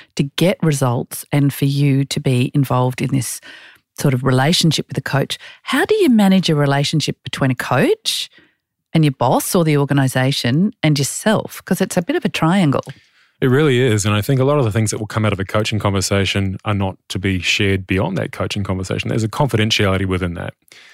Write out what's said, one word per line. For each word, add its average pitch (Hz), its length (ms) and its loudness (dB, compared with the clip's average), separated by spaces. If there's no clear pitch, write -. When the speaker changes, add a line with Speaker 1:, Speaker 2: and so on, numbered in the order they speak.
Speaker 1:
to 151 80 0
get 175 260 2
results 139 720 0
and 143 200 2
for - 120 -4
you 139 420 2
to - 140 -4
be 127 340 0
involved 127 460 0
in - 100 -2
this 135 300 -2
sort 135 160 2
of 127 100 -2
relationship 139 640 2
with - 80 -10
the - 60 -4
coach. - 360 -4
How 294 220 0
do 427 120 2
you 370 140 4
manage 190 400 4
a 156 40 4
relationship 143 680 0
between - 280 -2
a 127 40 0
coach - 760 -2
and 160 120 4
your 143 80 4
boss 156 420 0
or 175 100 4
the 151 120 2
organisation 139 960 0
and 151 160 2
yourself? - 680 -2
'Cause 185 160 -2
it's - 160 -2
a 180 60 0
bit 285 140 -2
of - 80 -4
a - 40 0
triangle. 165 540 2
Speaker 2:
It 135 80 2
really 131 320 4
is. 107 260 2
And 104 80 2
I 104 80 0
think 131 180 0
a 131 40 2
lot 147 140 2
of 131 60 2
the 104 80 -2
things 110 180 0
that - 80 -6
will 107 80 -8
come 110 200 -4
out 101 60 0
of 92 80 -4
a 95 40 -4
coaching 107 340 -4
conversation 98 840 -2
are 107 100 -4
not 98 220 -2
to 104 80 -6
be 95 200 -2
shared 95 480 -2
beyond 131 300 -2
that - 160 -6
coaching 98 320 -6
conversation. 92 460 -6
There's 120 140 -2
a 113 40 -2
confidentiality 107 800 0
within 90 280 -2
that. - 200 -10